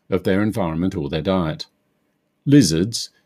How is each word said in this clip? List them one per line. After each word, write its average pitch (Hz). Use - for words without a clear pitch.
of 92
their 98
environment 92
or 71
their 80
diet. 85
Lizards 113